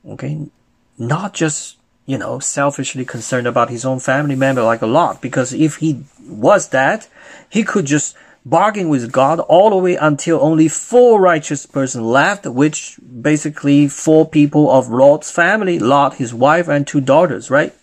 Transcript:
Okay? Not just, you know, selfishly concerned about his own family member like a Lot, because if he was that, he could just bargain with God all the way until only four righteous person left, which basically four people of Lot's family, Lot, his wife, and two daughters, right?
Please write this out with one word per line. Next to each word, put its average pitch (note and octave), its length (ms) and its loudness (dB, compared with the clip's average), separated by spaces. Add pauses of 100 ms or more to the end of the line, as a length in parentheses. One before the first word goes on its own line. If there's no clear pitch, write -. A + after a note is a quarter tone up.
Okay? C3+ 320 -10 (600)
Not D#3+ 340 -6
just, - 440 -6 (280)
you C3+ 120 -6
know, A2 200 -8
selfishly C#3 680 -4
concerned A#2+ 420 -6
about A#2+ 240 0
his A#2 140 -10
own C3 140 -2
family C#3 360 -2
member C3 260 0
like A2+ 220 0
a - 20 -2
Lot, C3+ 360 0
because B2 320 -4
if D3+ 240 0
he D3+ 260 -4 (240)
was D3+ 420 0
that, C#3+ 380 -2 (420)
he G#3+ 140 -2
could F#3 220 -2
just C#3+ 300 -2 (300)
bargain F#3 440 0
with A#2+ 220 -2
God C#3 280 0
all F#3+ 320 4
the F#3+ 60 0
way F3+ 180 0
until D3+ 460 0
only D#3 260 2
four A#3 520 4
righteous D#3+ 460 0
person B2+ 380 -6
left, C#3+ 420 0
which C#3 540 -2
basically C#3+ 880 0
four D#3 400 2
people D3 420 2
of B2 200 2
Lot's C#3 420 2
family, F#3 480 0
Lot, C3+ 360 2
his A#2+ 180 -8
wife, D3+ 340 2
and C#3+ 180 0
two D3 160 -2
daughters, C3+ 480 2
right? D3 340 0